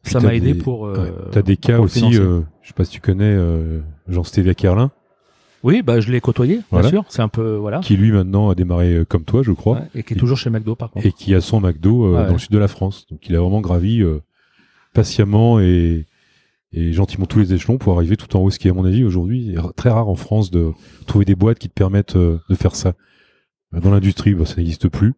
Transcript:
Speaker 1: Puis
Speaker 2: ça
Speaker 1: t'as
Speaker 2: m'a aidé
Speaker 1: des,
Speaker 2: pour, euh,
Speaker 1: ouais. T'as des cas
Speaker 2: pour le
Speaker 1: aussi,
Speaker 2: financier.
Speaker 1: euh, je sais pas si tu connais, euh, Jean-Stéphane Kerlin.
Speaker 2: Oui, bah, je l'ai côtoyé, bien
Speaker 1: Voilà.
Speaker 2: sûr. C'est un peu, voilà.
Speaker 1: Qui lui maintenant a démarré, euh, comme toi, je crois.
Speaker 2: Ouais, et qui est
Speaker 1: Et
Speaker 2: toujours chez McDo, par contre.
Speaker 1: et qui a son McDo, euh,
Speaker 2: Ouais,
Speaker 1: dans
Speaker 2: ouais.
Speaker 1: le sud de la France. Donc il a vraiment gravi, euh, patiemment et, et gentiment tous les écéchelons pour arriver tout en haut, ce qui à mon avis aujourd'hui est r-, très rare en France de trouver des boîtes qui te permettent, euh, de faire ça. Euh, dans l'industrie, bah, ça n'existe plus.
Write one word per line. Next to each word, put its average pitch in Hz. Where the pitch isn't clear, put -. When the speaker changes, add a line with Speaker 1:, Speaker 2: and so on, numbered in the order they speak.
Speaker 1:
Puis -
Speaker 2:
ça 127
Speaker 1:
t'as 107
Speaker 2:
m'a 117
aidé 131
Speaker 1:
des, 87
Speaker 2:
pour, 113
euh, 101
Speaker 1:
ouais. 87
T'as 104
des 95
cas -
Speaker 2:
pour 117
le -
Speaker 1:
aussi, 92
Speaker 2:
financier. 117
Speaker 1:
euh, 90
je -
sais -
pas 92
si -
tu -
connais, 98
euh, 82
Jean-Stéphane 90
Kerlin. 104
Speaker 2:
Oui, 190
bah, 117
je 107
l'ai 123
côtoyé, 127
bien 233
Speaker 1:
Voilà. 92
Speaker 2:
sûr. 190
C'est -
un 110
peu, 110
voilà. 104
Speaker 1:
Qui 107
lui 107
maintenant 98
a 92
démarré, 87
euh, 82
comme 82
toi, 117
je 113
crois. 110
Speaker 2:
Ouais, 156
et 123
qui -
est -
Speaker 1:
Et -
Speaker 2:
toujours 123
chez -
McDo, 110
par 113
contre. 104
Speaker 1:
et 104
qui 98
a 90
son -
McDo, 95
euh, 92
Speaker 2:
Ouais, 85
Speaker 1:
dans 98
Speaker 2:
ouais. 90
Speaker 1:
le 87
sud -
de 104
la 101
France. -
Donc -
il 85
a 85
vraiment 92
gravi, 92
euh, 80
patiemment 107
et, 85
et 82
gentiment 95
tous -
les 95
écéchelons 110
pour 95
arriver 87
tout -
en 95
haut, 95
ce -
qui -
à 92
mon 92
avis 101
aujourd'hui 101
est 85
r-, 85
très -
rare 113
en 95
France 104
de 85
trouver 101
des 98
boîtes 104
qui -
te -
permettent, 98
euh, 85
de 98
faire -
ça. 92
Euh, 85
dans 90
l'industrie, 98
bah, 82
ça -
n'existe 82
plus. 110